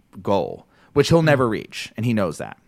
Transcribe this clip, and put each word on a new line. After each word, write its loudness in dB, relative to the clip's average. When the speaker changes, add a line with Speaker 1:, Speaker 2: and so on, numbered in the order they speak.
Speaker 1:
goal, -2
which 2
he'll 4
Speaker 2:
Mm. 2
Speaker 1:
never 4
reach, -8
and -4
he 2
knows -2
that -12